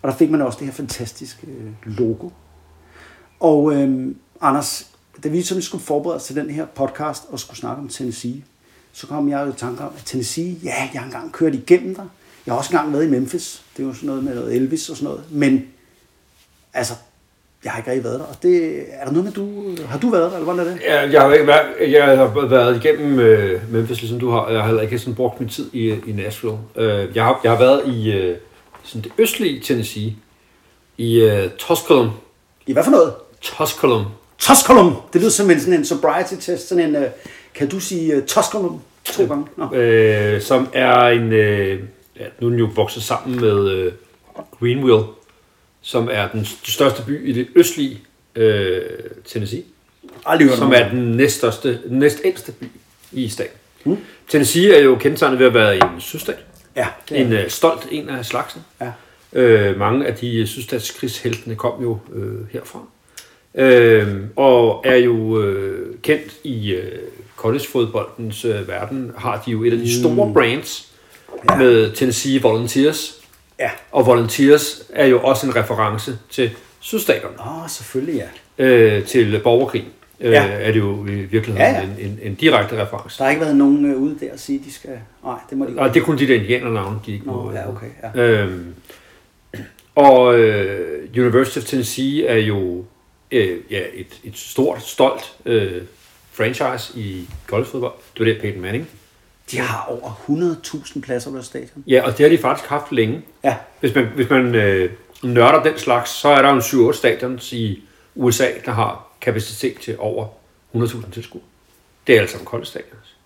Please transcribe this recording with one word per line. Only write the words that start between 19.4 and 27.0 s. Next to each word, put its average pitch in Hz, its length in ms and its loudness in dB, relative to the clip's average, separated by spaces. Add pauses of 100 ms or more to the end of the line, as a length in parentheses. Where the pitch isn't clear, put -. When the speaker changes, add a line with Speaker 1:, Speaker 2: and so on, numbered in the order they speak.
Speaker 1:
har 127 120 -10
du 240 120 0
været 175 220 2
der, 185 60 -8
eller 160 140 -4
hvordan 170 140 -2
er 180 60 -6
det? 165 100 -12
Speaker 2:
Ja, 143 280 0
jeg 147 120 8
har 139 100 6
ikke 147 140 6
været, 147 460 4
jeg 143 240 8
har 131 300 2
været 120 380 4
igennem, 151 340 2
øh, 107 540 4
Memphis, 113 280 -2
ligesom 117 200 -8
du 123 100 -2
har. 117 180 0
Jeg 113 120 -2
har 107 60 -2
heller 110 160 0
ikke 117 160 -4
sådan 120 160 -8
brugt 123 260 -4
min 117 80 -6
tid - 260 -10
i, 113 140 -2 (180)
i 110 60 -8
Nashville. 104 460 -8 (180)
Øh, 104 400 -2